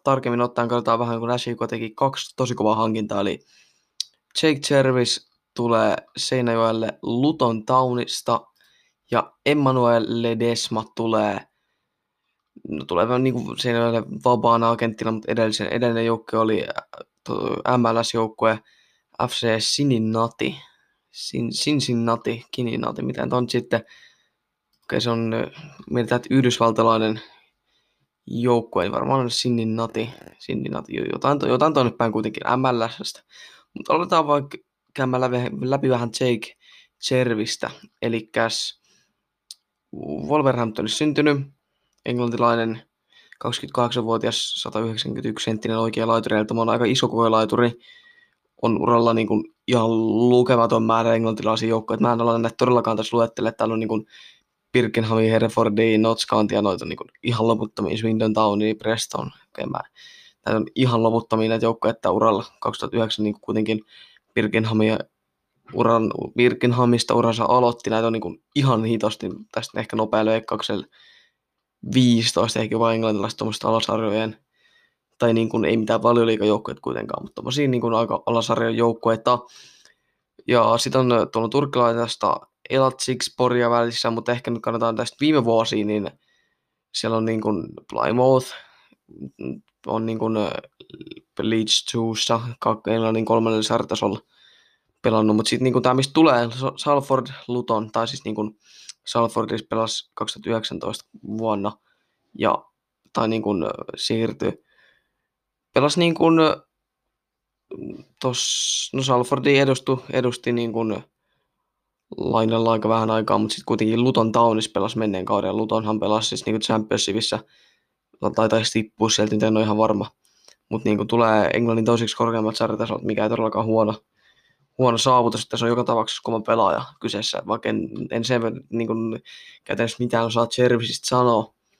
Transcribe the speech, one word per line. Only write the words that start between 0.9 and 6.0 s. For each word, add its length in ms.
vähän, 200
kun 200
S 80
J 60
K 160
teki 260
kaksi 400
tosi 200
kovaa 200
hankintaa. 460
Eli 180
Jake 160
Jervis 600
tulee 420